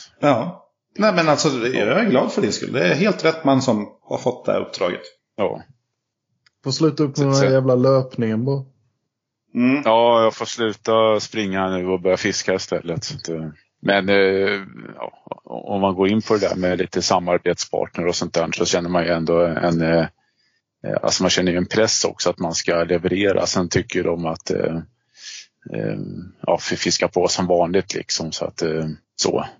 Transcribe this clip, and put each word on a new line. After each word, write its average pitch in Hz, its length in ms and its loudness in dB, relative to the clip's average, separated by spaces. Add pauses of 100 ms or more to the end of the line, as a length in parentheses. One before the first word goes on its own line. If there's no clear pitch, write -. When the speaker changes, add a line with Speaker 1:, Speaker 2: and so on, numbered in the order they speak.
(200)
Speaker 1:
Ja. 147 460 0 (320)
Nej, 202 160 2
men 165 140 2
alltså, 147 200 4
jag 117 400 0 (120)
är 226 100 2
glad - 220 2
för 208 100 -2
din 139 100 2
skull. - 200 -6
Det 139 120 0
är 175 100 4
helt 180 300 0
rätt 160 200 2
man 135 180 4
som 107 400 -2
har 135 160 -4
fått - 260 -4
det 107 80 0
här 98 80 2
uppdraget. 95 400 -4 (360)
Speaker 2:
Ja. 90 260 -4 (1000)
Speaker 3:
Får 139 60 -4
sluta 151 320 0
upp 147 60 0
med 131 80 -8
Speaker 2:
Så, 147 80 0
Speaker 3:
den 139 100 2
här 135 60 4
Speaker 2:
så 131 120 4
Speaker 3:
jävla 131 220 4
löpningen 127 720 2
bara. 139 200 -4 (920)
Speaker 1:
Mm. 127 300 2
Speaker 2:
Ja, 117 380 6
jag 110 120 4
får 113 120 -6
sluta 110 720 2
springa 95 500 -4
nu 90 160 -4
och 92 140 0
börja 92 160 2
fiska - 380 -2
istället. 85 500 -4
Så - 120 -10
att, - 120 -12
eh, 80 200 -6 (340)
men, 98 260 0
eh, 98 520 2 (360)
ja, - 160 -12 (320)
om - 360 -6
man 98 140 2
går 95 140 2
in 107 140 2
på - 120 0
det 104 140 2
där 87 80 -2
med 90 220 0
lite 90 240 -2
samarbetspartner 87 1040 -2
och 87 100 0
sånt 85 180 -6
där, 82 180 0
så 87 120 -2
känner 87 260 -2
man 87 140 0
ju 85 60 -2
ändå 82 300 0
en, 85 420 0
eh, 82 160 2 (880)
eh, - 160 -4
alltså - 200 0
man 90 80 2
känner 90 220 0
ju 87 60 0
en 90 80 -2
press 110 380 0
också - 260 -2
att - 80 -4
man 82 160 -4
ska 85 300 0
leverera. 90 640 0
Sen 90 220 -2
tycker 92 360 -2
de 85 220 -2
att, 82 240 -6
eh, 80 260 -2 (1000)
eh, 53 220 -4 (460)
ja, - 180 0
f-, - 180 -6
fiska 87 300 0
på 90 200 0
som 92 180 -2
vanligt 87 480 2
liksom, - 380 -6
så 82 120 -6
att, - 180 -8
eh, 80 240 -2 (300)
så. - 300 -2 (140)